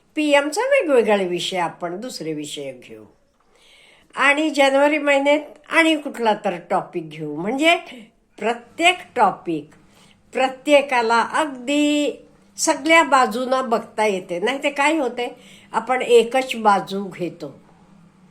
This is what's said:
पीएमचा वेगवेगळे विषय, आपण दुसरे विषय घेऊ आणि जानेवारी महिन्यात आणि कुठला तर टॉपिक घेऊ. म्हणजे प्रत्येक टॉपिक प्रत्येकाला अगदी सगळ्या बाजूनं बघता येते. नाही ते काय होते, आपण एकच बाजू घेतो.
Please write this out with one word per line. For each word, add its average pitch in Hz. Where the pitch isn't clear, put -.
पीएमचा 294
वेगवेगळे 262
विषय, 175
आपण 175
दुसरे 175
विषय 143
घेऊ 110
आणि 285
जानेवारी 277
महिन्यात 285
आणि 320
कुठला 233
तर 196
टॉपिक 170
घेऊ. 151
म्हणजे 269
प्रत्येक 240
टॉपिक 175
प्रत्येकाला 262
अगदी 294
सगळ्या 320
बाजूनं 254
बघता 220
येते. 180
नाही 262
ते 294
काय 294
होते, 240
आपण 254
एकच 240
बाजू 196
घेतो. 160